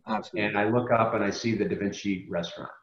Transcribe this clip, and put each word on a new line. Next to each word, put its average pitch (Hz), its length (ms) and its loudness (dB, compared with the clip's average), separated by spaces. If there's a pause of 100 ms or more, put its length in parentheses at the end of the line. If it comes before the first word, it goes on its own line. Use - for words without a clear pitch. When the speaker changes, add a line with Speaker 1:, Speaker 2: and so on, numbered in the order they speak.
Speaker 1:
Absolutely. 107 420 -2
Speaker 2:
And 101 100 0
I 104 100 4
look 117 220 2
up 113 240 4
and 101 100 0
I 98 60 2
see 113 240 0
the 98 100 2
Da 92 120 0
Vinci 98 520 -2
restaurant 85 440 -6 (100)